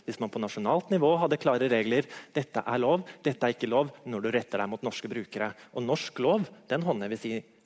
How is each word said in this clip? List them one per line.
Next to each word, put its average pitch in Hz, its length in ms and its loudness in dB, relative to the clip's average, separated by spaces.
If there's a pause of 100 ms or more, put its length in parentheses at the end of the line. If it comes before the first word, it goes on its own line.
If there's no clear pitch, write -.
hvis 117 160 -8
man 107 120 -2
på 117 80 -4
nasjonalt 110 520 0
nivå 165 300 6
hadde 147 180 2
klare 127 320 2
regler, 113 320 2 (280)
dette 135 280 -2
er 123 200 -2
lov, 170 260 2 (180)
dette 131 240 0
er 120 80 -2
ikke 117 120 -4
lov, 139 200 2 (160)
når 113 160 -4
du 113 160 0
retter 101 240 -2
deg 101 80 -2
mot 110 160 -8
norske 113 240 -6
brukere. 107 400 -4 (240)
Og 123 120 -4
norsk - 400 -2
lov, 190 200 4 (240)
den 160 160 -2
håndheves 110 440 -4
i 110 100 -4 (260)